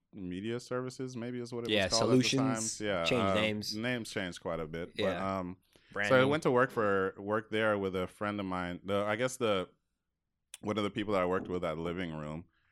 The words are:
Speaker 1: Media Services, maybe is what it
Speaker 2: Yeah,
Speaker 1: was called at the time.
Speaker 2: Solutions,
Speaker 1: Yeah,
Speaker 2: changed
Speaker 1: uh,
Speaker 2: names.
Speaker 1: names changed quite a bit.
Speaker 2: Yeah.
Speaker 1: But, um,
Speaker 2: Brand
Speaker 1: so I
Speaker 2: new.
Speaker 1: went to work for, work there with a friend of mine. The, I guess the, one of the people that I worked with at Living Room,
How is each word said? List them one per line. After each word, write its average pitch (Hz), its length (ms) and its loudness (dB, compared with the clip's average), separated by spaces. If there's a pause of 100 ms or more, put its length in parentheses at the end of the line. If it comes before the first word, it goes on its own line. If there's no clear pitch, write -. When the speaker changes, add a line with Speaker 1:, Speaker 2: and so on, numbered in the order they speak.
(140)
Speaker 1:
Media 101 460 -6
Services, 127 560 -6
maybe 120 240 -6
is 120 140 -8
what 120 100 -4
it 113 60 -4
Speaker 2:
Yeah, 101 160 4
Speaker 1:
was 85 140 0
called 113 120 4
at 127 80 8
the 131 40 6 (140)
time. 113 200 2
Speaker 2:
Solutions, 110 240 -4
Speaker 1:
Yeah, 95 240 0
Speaker 2:
changed 95 260 2
Speaker 1:
uh, - 40 4
Speaker 2:
names. 107 420 0
Speaker 1:
names 117 340 -4
changed 92 300 -6
quite 82 180 -4
a 80 80 -4
bit. 82 280 -6
Speaker 2:
Yeah. 104 180 -2
Speaker 1:
But, 87 120 -4
um, 95 320 -4 (360)
Speaker 2:
Brand 101 160 0
Speaker 1:
so 131 80 8
I - 60 8
Speaker 2:
new. 135 40 4
Speaker 1:
went 151 160 0
to 156 80 2
work 127 180 6
for, 98 480 2
work 104 320 -2
there 107 280 2
with 95 180 -2
a 92 120 -2
friend 104 340 -4
of 98 40 -4
mine. 90 380 -4
The, 101 220 0
I 107 100 0
guess 123 220 -2
the, 101 320 2 (920)
one 104 160 -2
of 107 80 2
the 101 40 0
people 104 240 -2
that 95 80 4
I 90 40 4
worked 92 240 0
with 90 160 -2
at 78 120 -2
Living 85 360 -4
Room, 78 320 -8 (260)